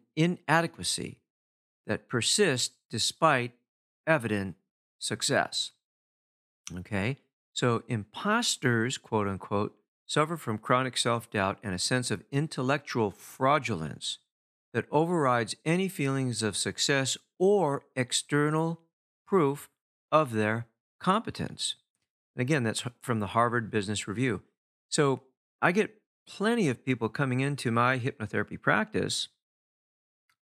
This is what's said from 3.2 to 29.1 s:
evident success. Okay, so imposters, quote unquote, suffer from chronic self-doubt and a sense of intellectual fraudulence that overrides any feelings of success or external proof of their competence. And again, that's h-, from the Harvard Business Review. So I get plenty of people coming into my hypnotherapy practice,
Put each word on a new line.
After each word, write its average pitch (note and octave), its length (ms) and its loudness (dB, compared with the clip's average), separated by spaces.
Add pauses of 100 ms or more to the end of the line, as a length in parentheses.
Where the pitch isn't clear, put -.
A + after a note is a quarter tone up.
evident G#2 520 0 (420)
success. - 720 -2 (1080)
Okay, G#2 360 -4 (380)
so A#2 340 0
imposters, B2+ 1120 0
quote G#2 320 -2
unquote, G2+ 480 -4 (280)
suffer D#3 300 0
from A2+ 220 -6
chronic B2+ 400 0
self-doubt A2 640 0
and G2 100 -6
a F2+ 60 -4
sense B2 320 0
of G2 180 -4
intellectual C#3 800 0
fraudulence A#2 1080 -2 (560)
that A#2 180 0
overrides D3 720 0
any F3+ 240 2
feelings C3+ 560 -2
of G#2 140 0
success C3+ 600 0 (220)
or F#3 460 2 (100)
external D3+ 840 0 (440)
proof D3 440 2 (420)
of D3 220 4
their A2 340 0 (320)
competence. - 760 -2 (600)
And B2+ 60 -4
again, C3 220 2
that's A2 220 -2
h-, B2 160 -10
from A#2 180 0
the G#2 80 -2
Harvard A#2 440 2
Business G#2 360 -2
Review. A2 360 -2 (460)
So C#3 340 2 (360)
I D3+ 120 4
get F#3+ 300 -2 (260)
plenty A3 420 0
of A#2+ 160 -4
people A#2 240 0
coming C3 300 -2
into C3+ 320 -2
my A#2+ 260 2
hypnotherapy G#2+ 640 -4
practice, D3 680 0 (1120)